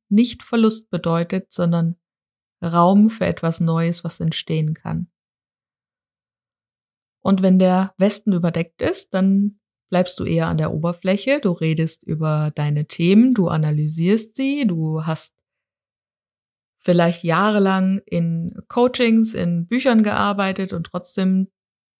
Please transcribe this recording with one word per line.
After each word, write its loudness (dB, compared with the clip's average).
nicht 2
Verlust 0
bedeutet, -4
sondern 0
Raum 4
für -4
etwas -2
Neues, 0
was -8
entstehen -2
kann. -8
Und 2
wenn 6
der 2
Westen 0
überdeckt -2
ist, -4
dann 0
bleibst -2
du -4
eher 0
an -2
der -2
Oberfläche, -2
du 0
redest -2
über -2
deine -2
Themen, 2
du 0
analysierst -2
sie, -2
du -4
hast -6
vielleicht 0
jahrelang 2
in -4
Coachings, 2
in -2
Büchern 2
gearbeitet -2
und -6
trotzdem -2